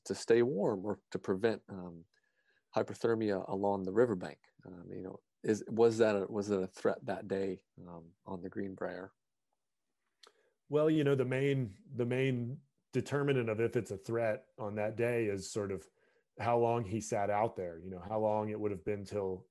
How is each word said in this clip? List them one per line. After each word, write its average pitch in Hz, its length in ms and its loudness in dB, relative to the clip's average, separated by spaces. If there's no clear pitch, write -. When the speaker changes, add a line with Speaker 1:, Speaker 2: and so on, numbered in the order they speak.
Speaker 1:
to 98 100 -4
stay 117 280 6
warm 127 420 2
or 104 160 -4
to - 80 -6
prevent, 107 500 0
um, 90 360 -12
hypothermia 107 720 0
along 101 360 0
the 92 80 -4
riverbank? 95 460 2
Um, 90 260 -16
you 95 100 -10
know, 92 180 -12
is, 104 240 2
was 113 300 4
that 107 180 6
a, 95 120 0
was 104 220 -2
it 98 100 2
a 95 60 -2
threat - 380 -2
that 98 240 -8
day, 95 320 -2
um, 85 140 -14
on 90 160 -8
the 95 60 -8
Greenbrier? 92 640 -6
Speaker 2:
Well, 151 220 4
you 156 120 4
know, 139 120 6
the 131 100 2
main, 131 460 2
the 120 80 0
main 127 520 0
determinant 135 560 0
of 107 120 0
if 117 160 2
it's 110 160 -2
a 98 40 -6
threat 113 480 -2
on 107 160 -6
that 107 220 -2
day 117 280 2
is 98 260 -2
sort 101 220 -2
of 92 140 -8
how 120 200 2
long 117 260 2
he 104 160 -4
sat 104 300 0
out 107 260 2
there, 85 260 -6
you 92 80 -10
know, 90 180 -10
how 110 100 0
long 107 320 2
it 107 80 -4
would 104 120 0
have 90 140 -6
been 101 200 -4
till 95 460 -4